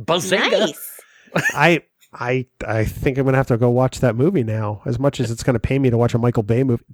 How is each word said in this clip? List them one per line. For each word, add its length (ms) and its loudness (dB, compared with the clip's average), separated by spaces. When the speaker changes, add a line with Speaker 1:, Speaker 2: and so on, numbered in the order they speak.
Speaker 1:
Bazinga! 560 0
Speaker 2:
Nice. 420 -6
Speaker 3:
I, 260 4
I, 320 -4
I 160 0
think 340 -4
I'm 60 2
gonna 140 2
have 100 2
to 100 2
go 120 2
watch 320 0
that 160 2
movie 260 2
now, 420 -4
as 140 -4
much 220 0
as 100 -2
it's 120 -8
gonna 160 0
pay 200 0
me 100 2
to 80 2
watch 160 2
a 40 2
Michael 260 0
Bay 220 2
movie. 180 0